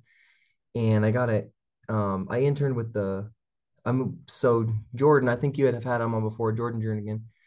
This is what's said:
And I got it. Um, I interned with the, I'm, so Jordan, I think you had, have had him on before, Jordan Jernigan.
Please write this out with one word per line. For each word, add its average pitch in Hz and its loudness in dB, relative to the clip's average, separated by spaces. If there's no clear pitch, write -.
And 110 4
I 110 4
got 123 0
it. 107 -2
Um, 98 -2
I 120 0
interned 139 0
with 113 -4
the, 98 -4
I'm, 120 -2
so 117 2
Jordan, 135 4
I 120 0
think 143 -2
you 139 4
had, 120 4
have 113 -8
had 120 0
him 117 0
on 110 0
before, 110 -2
Jordan 117 -4
Jernigan. 107 -4